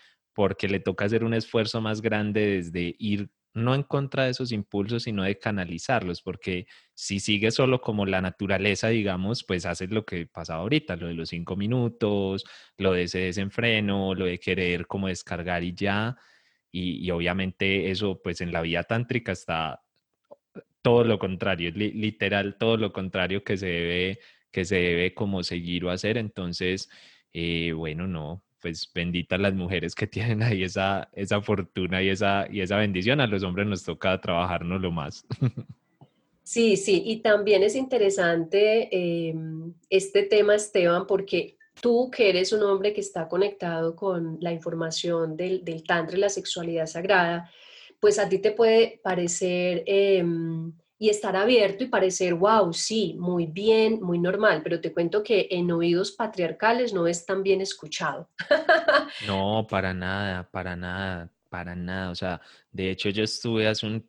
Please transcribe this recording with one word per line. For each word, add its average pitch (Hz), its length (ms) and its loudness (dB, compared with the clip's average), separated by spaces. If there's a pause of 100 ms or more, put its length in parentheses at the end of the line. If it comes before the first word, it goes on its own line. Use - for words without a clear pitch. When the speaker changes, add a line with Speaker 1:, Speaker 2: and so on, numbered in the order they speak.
(340)
Speaker 1:
porque 98 340 0
le 95 120 2
toca 101 260 -2
hacer 113 180 2
un 113 100 0
esfuerzo 113 480 0
más 107 200 -4
grande 107 440 0 (160)
desde 85 380 -4
ir 104 300 -2 (260)
no 117 180 2
en 139 100 0
contra 139 420 -2
de 127 60 0
esos 127 200 -4
impulsos, 104 520 -2
sino 101 200 -2
de 98 160 -2
canalizarlos, 92 840 -2
porque 92 460 -6 (260)
si - 260 -6
sigues 107 360 2
solo 131 260 2
como 107 240 -2
la 95 160 0
naturaleza, 95 680 0
digamos, 101 540 -2
pues 90 220 -4
haces 90 240 -6
lo 107 160 -2
que 85 220 -8
pasaba 82 340 -8
ahorita, 113 340 -2
lo 85 120 -8
de 85 80 -6
los 82 140 -8
cinco 87 260 -8
minutos, 104 920 -2 (320)
lo 95 160 2
de 90 100 2
ese 87 160 -4
desenfreno, 101 960 0
lo 92 120 -2
de 90 140 -2
querer 90 460 0
como 98 220 -4
descargar 87 560 -4
y 90 100 -6
ya, 104 420 -2 (560)
y, 90 340 -6
y 90 60 -2
obviamente 92 800 0
eso, 95 320 -4
pues 87 180 -6
en 87 100 -6
la 85 100 -2
vida 85 220 -2
tántrica 117 480 -4
está 82 500 -6 (1000)
todo 120 220 6
lo 110 160 2
contrario, 92 540 -2
li-, 104 200 -2
literal 101 640 -2
todo 113 200 2
lo 107 160 -2
contrario 95 500 -2
que 101 140 -2
se 95 100 -4
debe, 87 520 -2 (320)
que 95 140 -2
se 95 120 0
debe 87 360 2
como 95 300 -4
seguir 87 420 -4
o 90 60 -2
hacer. 104 260 -2
Entonces, 92 720 -4 (440)
eh, 85 400 -2
bueno, 80 340 -6
no, 82 360 -8 (160)
pues - 340 -10
benditas 87 460 -2
las 98 140 2
mujeres 87 420 -4
que 107 120 -4
<laughs> - 0 -
tienen 110 360 -2
ahí 104 200 2
esa, 95 500 -2
esa 101 280 -2
fortuna 92 600 -2
y 95 60 4
esa, 98 400 2
y 101 120 -4
esa 95 160 0
bendición. 107 440 2
A 120 60 2
los 101 160 0
hombres 95 240 0
nos 95 160 -4
toca 92 380 -2
trabajárnoslo 87 720 -2
más. 78 380 -8
<laughs> - 400 -4 (760)
Speaker 2:
Sí, 226 340 4
sí, 185 280 2
y 226 160 -4
también 202 420 4
es 220 120 2
interesante, 202 1120 2 (400)
em, 160 440 -8 (160)
este 190 340 2
tema, 208 320 4
Esteban, 180 500 2
porque - 520 2 (220)
tú 240 320 2
que 214 180 4
eres 185 240 2
un 214 100 2
hombre 196 280 2
que 208 100 -4
está 170 260 -6
conectado 170 680 0
con 170 460 -4
la 170 100 -2
información 165 840 -2
del, 185 260 -2
del 160 200 -8
tantra 170 340 -2
y - 20 0
la 202 100 4
sexualidad 170 580 -4
sagrada, 175 640 2 (480)
pues 208 180 6
a 202 100 2
ti 185 120 2
te 214 120 2
puede 226 520 4
parecer, 180 800 0
em, 170 880 2 (240)
y 214 120 4
estar 208 260 0
abierto 208 480 4
y 254 40 -6
parecer, 185 480 2
"Guau, 196 380 4
sí, 214 460 -2
muy 175 260 0
bien, 220 560 2
muy 175 180 0
normal", 185 440 2
pero 165 180 -2
te 165 120 -4
cuento 175 300 0
que 196 280 2
en 175 200 0
oídos 170 400 2
patriarcales 220 840 0
no 170 140 2
es 175 180 -2
tan 196 180 -2
bien 190 180 4
escuchado. 165 680 -6 (100)
<laughs> 311 800 4
Speaker 1:
No, 104 500 0
para 95 240 0
nada, 92 560 -4
para 90 280 -6
nada, 90 560 -6 (160)
para 87 260 -10
nada. 90 360 -6
O 85 40 -8
sea, 90 260 -4 (300)
de 95 180 -2
hecho 95 200 -2
yo 107 140 0
estuve 110 440 0
hace 110 180 -2
un 110 240 -4